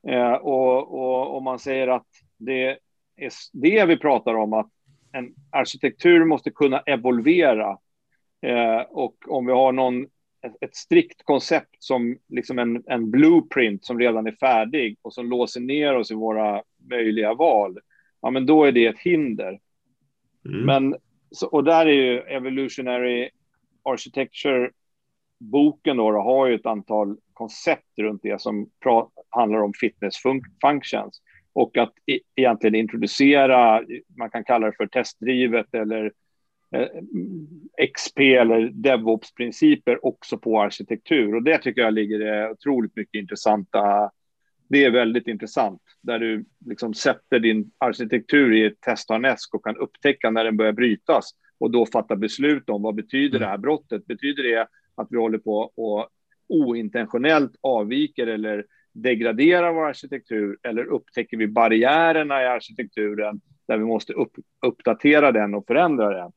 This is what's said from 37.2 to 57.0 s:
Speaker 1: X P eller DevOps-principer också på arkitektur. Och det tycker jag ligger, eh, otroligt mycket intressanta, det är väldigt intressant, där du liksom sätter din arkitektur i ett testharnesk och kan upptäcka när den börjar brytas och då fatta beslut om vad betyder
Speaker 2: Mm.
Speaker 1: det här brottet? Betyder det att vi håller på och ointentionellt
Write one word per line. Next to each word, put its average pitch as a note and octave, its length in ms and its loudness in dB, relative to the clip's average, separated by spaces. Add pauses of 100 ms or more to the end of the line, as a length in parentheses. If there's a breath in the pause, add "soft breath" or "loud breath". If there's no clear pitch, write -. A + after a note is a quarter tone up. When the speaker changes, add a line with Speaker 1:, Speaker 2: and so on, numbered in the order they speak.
Speaker 1:
X - 240 -2 (140)
P C3+ 200 4
eller A2+ 380 4
DevOps-principer A#2+ 1300 0
också - 320 -6
på A2 240 0
arkitektur. G#2+ 760 -2
Och A#2 80 -2
det D#3 140 4
tycker B2+ 240 -4
jag A2+ 120 2
ligger, G#2+ 500 -2
eh, A2 80 -6
otroligt A#2+ 440 -4
mycket G#2+ 240 -10
intressanta, G2+ 920 0 (580)
det C#3 160 6
är B2+ 60 4
väldigt A#2 360 0
intressant, G#2+ 540 -4 (200)
där A#2 180 -4
du A2 260 -4 (200)
liksom A2+ 280 -8
sätter - 460 -2
din A2 380 0
arkitektur B2 760 0
i A2 120 4
ett G#2+ 160 -4
testharnesk A#2 720 -4
och - 80 -6
kan A2 140 -8
upptäcka - 520 -2
när A2+ 140 0
den A2+ 140 0
börjar A2 160 2
brytas A2+ 580 0 (280)
och A#2+ 120 -2
då A#2 140 2
fatta A2 300 -2
beslut C3 540 -2
om G#2 120 -4
vad G#2+ 140 -4
betyder C3+ 420 -2
Speaker 2:
Mm. A#2 40 0
Speaker 1:
det G#2+ 60 -2
här G2 100 -6
brottet? A#2+ 480 -6
Betyder C#3 380 -8
det A2+ 240 0 (280)
att A#2 140 -10
vi A#2+ 80 -4
håller A2 200 -2
på G#2+ 380 -4
och A2 320 -6 (420)
ointentionellt B2 1000 0 (100)